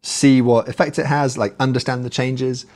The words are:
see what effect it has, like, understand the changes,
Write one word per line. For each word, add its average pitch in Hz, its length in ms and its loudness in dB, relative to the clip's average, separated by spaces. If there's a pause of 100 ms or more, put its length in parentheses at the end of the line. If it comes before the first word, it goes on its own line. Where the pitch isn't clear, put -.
see 135 400 4
what 120 260 4
effect 147 320 -2
it 151 60 -2
has, 139 320 0
like, 104 220 -2
understand 127 440 -2
the 123 60 -8
changes, 127 560 -4 (100)